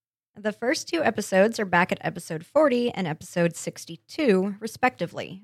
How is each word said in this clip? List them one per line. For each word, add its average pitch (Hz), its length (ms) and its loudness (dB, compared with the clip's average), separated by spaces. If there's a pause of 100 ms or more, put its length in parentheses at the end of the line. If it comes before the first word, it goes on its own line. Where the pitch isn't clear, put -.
(360)
The 208 180 -4
first 247 340 -2
two 330 160 -2
episodes 214 560 2
are 214 60 -2
back 180 260 2
at 196 100 -4
episode 165 440 -8
forty 247 440 2
and 185 180 -4
episode 170 480 -2
sixty-two, 190 1040 -2
respectively. 190 840 -4